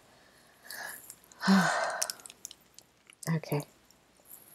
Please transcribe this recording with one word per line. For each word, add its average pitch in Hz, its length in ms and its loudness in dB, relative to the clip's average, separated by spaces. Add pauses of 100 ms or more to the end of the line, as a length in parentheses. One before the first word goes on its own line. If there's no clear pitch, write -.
<sighs> - 40 -20 (3250)
Okay. 151 340 -2 (920)